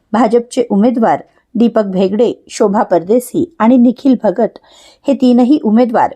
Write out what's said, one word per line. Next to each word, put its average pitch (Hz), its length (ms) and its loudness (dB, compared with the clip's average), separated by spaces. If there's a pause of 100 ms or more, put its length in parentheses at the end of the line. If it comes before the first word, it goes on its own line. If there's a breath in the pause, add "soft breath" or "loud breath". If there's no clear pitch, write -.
(120)
भाजपचे 233 580 -2
उमेदवार 208 520 0 (340)
दीपक 220 280 0
भेगडे, 196 480 -2 (180)
शोभा 208 340 -2
परदेसी 185 760 -2
आणि 233 180 2
निखिल 247 460 2
भगत 202 360 -2 (480 soft breath)
हे 277 60 0
तीनही 247 500 2
उमेदवार 226 520 0